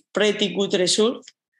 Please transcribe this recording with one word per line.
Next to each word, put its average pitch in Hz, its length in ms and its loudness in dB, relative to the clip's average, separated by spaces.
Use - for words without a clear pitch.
pretty 202 420 0
good 196 200 -2
result. 202 500 0